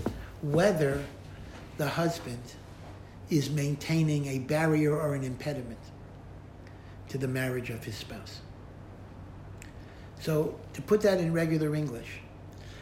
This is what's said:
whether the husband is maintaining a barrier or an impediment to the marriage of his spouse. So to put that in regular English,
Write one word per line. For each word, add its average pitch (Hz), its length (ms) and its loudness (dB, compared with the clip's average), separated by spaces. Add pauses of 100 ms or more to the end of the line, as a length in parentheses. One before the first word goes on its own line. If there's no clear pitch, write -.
(400)
whether 151 640 6 (720)
the 147 100 0
husband 139 540 0 (880)
is 143 220 4
maintaining 147 760 4
a 135 100 0
barrier 151 580 6
or 147 180 2
an 135 80 0
impediment 127 580 -4 (1300)
to 135 80 -2
the 131 100 0
marriage 127 400 0
of 113 160 -6
his 107 120 -4
spouse. - 440 -10 (1800)
So 156 380 2 (140)
to - 80 -8
put 208 220 4
that 190 160 8
in 165 140 4
regular 160 420 4
English, 147 460 -2 (600)